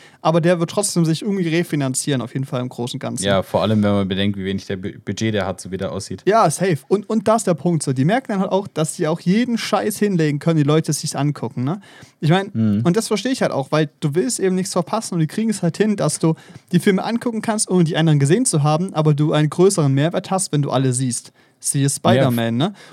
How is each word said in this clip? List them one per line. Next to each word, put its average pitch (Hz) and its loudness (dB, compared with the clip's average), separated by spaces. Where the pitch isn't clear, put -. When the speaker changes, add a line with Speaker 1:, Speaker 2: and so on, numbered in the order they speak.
Speaker 1:
aber 165 4
der 170 2
wird 165 -2
trotzdem - 0
sich 156 0
irgendwie 196 -2
refinanzieren, 143 -2
auf 113 -10
jeden 135 -4
Fall 127 -4
im 127 -6
Großen 120 -8
und 127 -8
Ganzen. 117 -6
Speaker 2:
Ja, 98 2
vor - 0
allem, 104 2
wenn 104 4
man 101 2
bedenkt, 98 -2
wie 95 -8
wenig 98 -4
der 98 -6
Bu-, 95 -10
Budget 110 -4
der 98 0
hat, 95 -6
so 92 -14
wie 95 -8
der 95 -6
aussieht. 95 -10
Speaker 1:
Ja, 202 4
safe. 170 0
Und, 202 -2
und 220 0
da 220 4
ist 226 -2
der 180 2
Punkt 170 0
so. 143 -4
Die 131 0
merken 233 0
dann 196 -2
halt 196 -2
auch, 196 0
dass 156 -4
sie 160 -2
auch 170 -2
jeden 233 0
Scheiß 208 -2
hinlegen 160 0
können, 165 0
die 151 4
Leute 156 2
sich's - -6
angucken, 131 -4
ne? 190 -4
Ich 165 2
mein, 196 2
Speaker 2:
Mhm. 107 2
Speaker 1:
und 175 4
das 220 0
verstehe 220 0
ich - -2
halt 175 0
auch, 135 -4
weil 151 2
du 147 -2
willst 240 -2
eben 185 2
nichts 185 -2
verpassen 196 -4
und 170 0
die 151 2
kriegen 220 -2
es 208 -4
halt 165 0
hin, 208 2
dass 151 -2
du 160 2
die 175 4
Filme 190 2
angucken 226 -4
kannst, 214 -2
ohne 180 4
die 156 0
anderen 156 4
gesehen 180 2
zu 156 0
haben, 160 0
aber 156 2
du 151 0
einen 151 2
größeren 175 2
Mehrwert 160 0
hast, 190 -2
wenn 147 0
du 139 -2
alle 131 0
siehst. 123 -4
Siehe 139 0
Spider-Man, 120 2
Speaker 2:
Ja. 156 0
Speaker 1:
ne? 202 -10